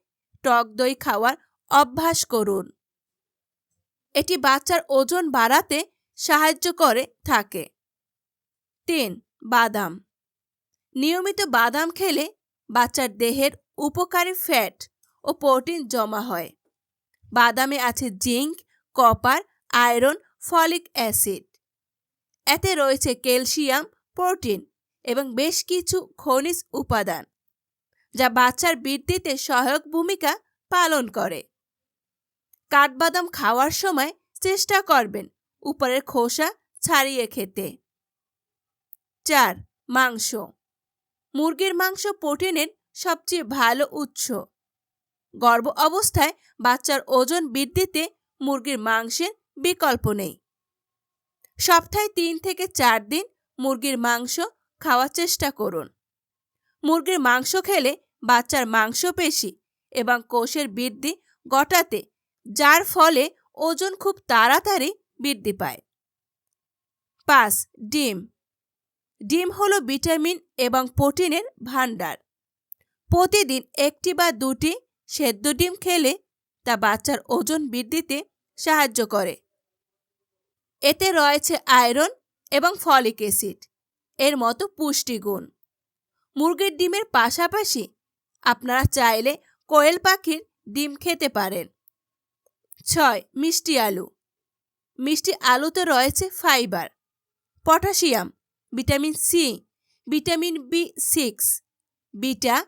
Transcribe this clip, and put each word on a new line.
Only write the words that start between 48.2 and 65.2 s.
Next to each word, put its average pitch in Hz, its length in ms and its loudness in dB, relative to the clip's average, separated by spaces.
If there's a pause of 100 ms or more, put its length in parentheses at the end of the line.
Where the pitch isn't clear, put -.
মুরগির 269 380 -4
মাংসের 226 540 -2 (240)
বিকল্প 294 560 0
নেই। 202 220 -6 (1200)
সপ্তাহে 370 500 2
তিন 339 300 -2
থেকে 370 280 -6
চার 233 420 0
দিন 311 160 -4 (340)
মুরগির 262 400 -4
মাংস 240 360 -2 (460)
খাওয়ার 247 280 0
চেষ্টা 339 420 -2
করুন। 175 360 -6 (1000)
মুরগির 330 360 0
মাংস 254 360 2
খেলে 370 360 0 (300)
বাচ্চার 240 440 2
মাংসপেশি 226 840 0 (420)
এবং 247 260 0 (100)
কোষের 247 400 -2
বৃদ্ধি 240 440 -6 (340)
ঘটাতে, 294 540 2 (460)
যার 294 380 4
ফলে 320 400 4 (300)
ওজন 339 420 -2
খুব 392 180 -2 (120)
তাড়াতাড়ি 269 640 2 (300)